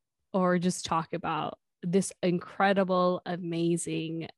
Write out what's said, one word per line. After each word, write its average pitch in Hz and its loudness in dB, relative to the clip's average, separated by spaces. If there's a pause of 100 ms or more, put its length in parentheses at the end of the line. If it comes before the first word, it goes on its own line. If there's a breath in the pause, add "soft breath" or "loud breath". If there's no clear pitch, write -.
(340)
or 180 4
just 175 0
talk 165 -2
about 156 -4 (240)
this 185 0 (100)
incredible, 180 2
amazing 165 -2